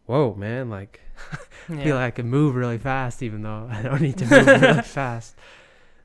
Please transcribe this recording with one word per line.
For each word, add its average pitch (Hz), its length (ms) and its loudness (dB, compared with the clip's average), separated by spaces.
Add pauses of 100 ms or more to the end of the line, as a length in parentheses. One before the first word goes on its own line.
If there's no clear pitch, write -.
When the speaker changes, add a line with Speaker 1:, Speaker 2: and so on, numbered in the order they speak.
Speaker 1:
"Whoa, 123 260 0
man, 113 380 -8
like, 98 280 -14 (160)
<laughs> - 540 -18
I 165 60 -10
Speaker 2:
Yeah. 143 80 -8
Speaker 1:
feel 147 140 0
like 127 100 -2
I 117 80 -6
can 120 120 -6
move 139 280 2
really 120 240 -4
fast, 131 420 -6
even 107 220 -8
though 107 240 -10
<laughs> 123 40 -14
I 107 120 -6
don't 131 180 -2
need 139 160 0
to 156 80 -4
move 269 220 8
really 254 340 6
Speaker 2:
<laughs> - 180 -12
Speaker 1:
fast." 120 360 -8 (680)